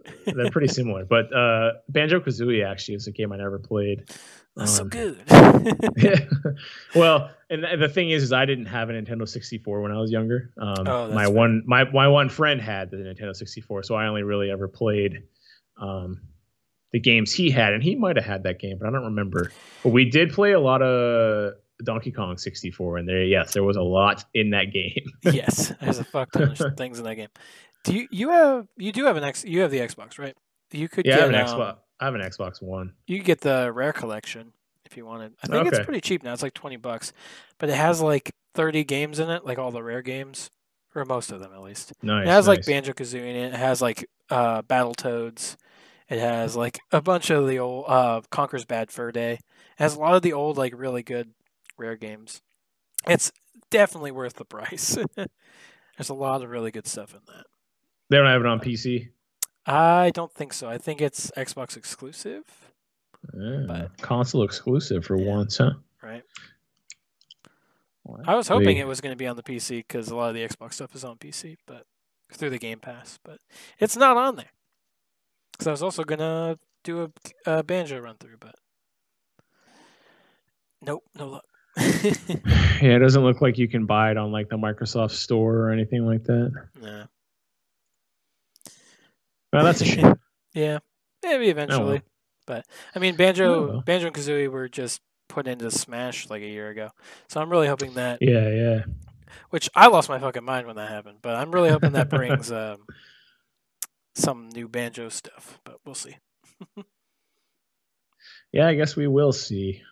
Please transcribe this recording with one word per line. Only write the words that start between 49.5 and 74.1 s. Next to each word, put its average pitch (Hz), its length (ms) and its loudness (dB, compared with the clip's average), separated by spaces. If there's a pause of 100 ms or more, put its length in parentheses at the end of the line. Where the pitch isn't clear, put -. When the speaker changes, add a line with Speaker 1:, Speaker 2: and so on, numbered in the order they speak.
Speaker 2:
has 147 180 0
a 147 40 -10
lot 165 160 4
of 185 60 6
the 170 120 0
old, 143 240 -2
like, 127 180 -2
really 123 280 -6
good 120 300 -8 (440)
Rare 113 200 -10
games. 110 440 -16 (680)
It's - 240 0 (380)
definitely 175 420 2
worth 127 240 -10
the 113 100 -16
price. - 520 -8 (100)
<laughs> - 80 -16
There's - 920 -16
a 139 40 -10
lot 135 280 -4
of 120 80 -14
really 117 220 -8
good 107 160 -14
stuff - 260 -12
in 196 140 -20
that. - 180 -20 (640)
Speaker 1:
They 139 80 6
don't 139 100 8
have 127 140 4
it 120 60 0
on 117 120 0
Speaker 2:
Uh, - 40 -10
Speaker 1:
P 120 140 -4
C? 120 320 -4 (560)
Speaker 2:
I 170 460 4
don't 170 220 -8
think 139 200 -12
so. 123 140 -10
I 117 120 -8
think 151 200 -8
it's 147 380 -4
Xbox 131 400 -10
exclusive. 208 640 -14 (920)
Speaker 1:
Yeah, 127 300 -6
Speaker 2:
But 85 340 -10
Speaker 1:
console 123 420 0
exclusive 101 640 -2
for 95 120 0
Speaker 2:
Yeah. 95 180 0
Speaker 1:
once, 104 240 -2
huh? 123 140 4 (280)
Speaker 2:
Right. 117 220 -16 (1800)
Speaker 1:
Wow. - 220 -18
Speaker 2:
I 175 100 2
was 233 120 0
hoping 196 300 4
Speaker 1:
They - 40 -4
Speaker 2:
it 139 60 -6
was 131 140 -8
gonna 135 140 -8
be 127 120 -6
on 120 80 -6
the 117 80 -16
P 120 160 -10
C 117 240 -10
'cause 113 260 -10
a 117 60 -10
lot 117 140 -2
of 113 60 -6
the 113 120 -8
Xbox 117 260 -16
stuff 135 220 -14
is 131 80 -18
on 120 140 -16
P 147 140 -20
C, 160 260 -16 (100)
but 123 180 -20 (480)
through 151 160 -8
the 127 100 -8
Game 113 200 -12
Pass, 120 440 -20
but - 160 -20 (380)
it's 214 180 -2
not 254 220 6